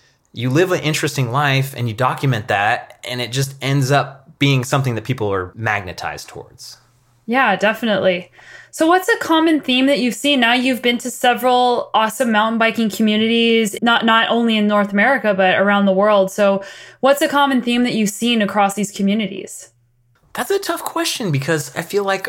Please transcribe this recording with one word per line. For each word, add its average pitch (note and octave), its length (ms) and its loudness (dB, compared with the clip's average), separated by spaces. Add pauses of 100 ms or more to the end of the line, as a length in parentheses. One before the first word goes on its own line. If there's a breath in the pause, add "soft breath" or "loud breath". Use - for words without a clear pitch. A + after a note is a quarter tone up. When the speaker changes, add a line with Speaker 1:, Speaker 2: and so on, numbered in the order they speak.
(320 loud breath)
Speaker 1:
you B2 200 -4
live F3+ 200 2
an F3 100 -2
interesting C#3 500 -2
life C#3 440 0
and A#2+ 120 -4
you A2+ 80 -6
document B2+ 540 -2
that, G#2+ 540 0
and B2 160 -8
it A#2 120 -6
just C3+ 300 -4
ends C3+ 300 0
up C3+ 280 -2 (200)
being C3+ 240 2
something C3 320 -2
that A2 80 -6
people A2 280 -2
are F#2 240 -4
magnetized F#2 720 -6
towards. - 500 -18 (480)
Speaker 2:
Yeah, A#3 300 0
definitely. F#3 720 0 (420 loud breath)
So - 160 0
what's F#4 200 2
a A#4 120 2
common D#4+ 420 2
theme B3+ 240 0
that C#4 140 2
you've A#3+ 160 0
seen? C#4+ 260 0
Now A#3 120 4
you've B3+ 280 0
been A#3+ 160 0
to B3 120 -10
several B3 840 0
awesome A3 400 0
mountain A3 260 0
biking A3+ 300 0
communities, A3+ 920 2
not, A#3 240 2
not A3+ 240 4
only A#3 280 2
in G#3 100 2
North G#3 240 2
America, G#3+ 420 2
but F#3 240 2
around G3+ 280 2
the G3 80 4
world. G3 380 4
So G3 320 0 (360 loud breath)
what's C#4 220 4
a D#4 80 2
common C#4 320 2
theme A#3+ 220 0
that B3 100 0
you've G#3 160 0
seen A#3 320 0
across G3 320 0
these G3+ 180 -4
communities? - 800 -4 (640)
Speaker 1:
That's B3 160 -6
a G4 80 2
tough F4 260 -6
question E4 480 -4
because C#3+ 440 -2
I E3+ 80 -4
feel G3 200 -2
like F#3+ 260 -2